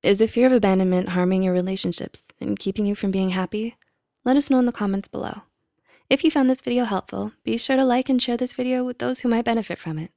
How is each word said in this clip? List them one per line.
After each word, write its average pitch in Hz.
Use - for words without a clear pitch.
Is 196
the 220
fear 233
of 254
abandonment 190
harming 180
your 185
relationships 180
and 202
keeping 202
you 202
from 202
being 190
happy? 196
Let 254
us 285
know 262
in 247
the 240
comments 196
below. -
If 277
you 311
found 269
this 262
video 247
helpful, 208
be 226
sure 262
to 262
like 254
and 254
share 240
this 247
video 254
with 247
those 254
who 247
might 226
benefit 226
from 160
it. 160